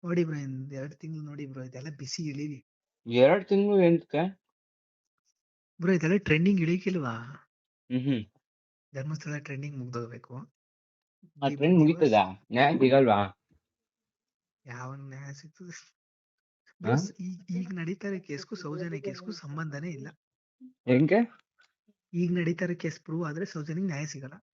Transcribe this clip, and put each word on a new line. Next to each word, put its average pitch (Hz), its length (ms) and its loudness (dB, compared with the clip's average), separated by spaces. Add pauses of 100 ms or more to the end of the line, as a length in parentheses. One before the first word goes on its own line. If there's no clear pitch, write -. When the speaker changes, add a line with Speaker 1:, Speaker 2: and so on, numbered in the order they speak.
Speaker 1:
ನೋಡಿ 175 220 0
ಬ್ರೋ, 156 140 -6
ಇನ್ನೊಂದ್ 135 360 -10
ಎರಡ್ 139 200 -10
ತಿಂಗ್ಳು 156 280 -12
ನೋಡಿ 147 240 -12
ಬ್ರೋ, 131 180 -12
ಇದೆಲ್ಲ 127 320 -12
ಬಿಸಿ 147 260 -10
ಇಳೀಲಿ. 147 380 -8 (460)
Speaker 2:
ಎರಡ್ 135 400 6
ತಿಂಗ್ಳು 202 360 4
ಎಂತಕ್ಕೆ? 165 400 4 (1600)
Speaker 1:
ಬ್ರೋ, 180 120 2
ಇದೆಲ್ಲ 170 240 2
ಟ್ರೆಂಡಿಂಗ್ 180 440 4
ಇಳೀಕಿಲ್ವಾ? 170 540 -2 (760)
Speaker 2:
ಹ್ಮ್ 127 120 0
ಹ್ಮ್. 127 200 0 (680)
Speaker 1:
ಧರ್ಮಸ್ಥಳ 147 460 -8
ಟ್ರೆಂಡಿಂಗ್ 143 400 -10
ಮುಗ್ದೋಗ್ಬೇಕು. 120 560 -12 (1040)
Speaker 2:
ಆ 139 100 0
Speaker 1:
ಈ 143 60 -2
Speaker 2:
ಟ್ರೆಂಡ್ 160 240 4
Speaker 1:
ದಿವಸ - 0 -
Speaker 2:
ಮುಗೀತದಾ? 151 440 6 (280)
ನ್ಯಾಯ 131 280 4
ಸಿಗಲ್ವಾ? 127 400 6 (1500)
Speaker 1:
ಯಾವನ್ 127 420 -12
ನ್ಯಾಯ 139 240 -14
ಸಿಗ್ತದೆ? 165 420 -18 (1040)
Speaker 2:
ಹಾ? 113 140 2
Speaker 1:
ಬ್ರೋ, - 20 4
ಸ್-, 196 240 0
ಈ-, 180 300 -10
ಈಗ 180 220 -4
ನಡೀತಾ 180 360 -6
ಇರೋ 196 120 -6
ಕೇಸ್ಗೂ 143 360 -10
ಸೌಜನ್ಯ 165 440 -8
ಕೇಸ್ಗೂ 131 320 -10
ಸಂಬಂಧನೇ 156 580 -8
ಇಲ್ಲ. 139 180 -12 (800)
Speaker 2:
ಹೆಂಗೆ? 147 340 6 (920)
Speaker 1:
ಈಗ 175 200 0
ನಡೀತಾ 170 320 -2
ಇರೋ 175 120 -4
ಕೇಸ್ 160 240 -8
ಪ್ರೂವ್ 160 260 -6
ಆದ್ರೆ 160 200 -6
ಸೌಜನ್ಯಗೆ 160 400 -6
ನ್ಯಾಯ 151 200 -4
ಸಿಗಲ್ಲ 139 300 -14 (180)